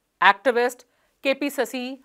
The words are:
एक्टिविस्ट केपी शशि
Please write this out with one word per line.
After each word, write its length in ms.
एक्टिविस्ट 640
केपी 260
शशि 540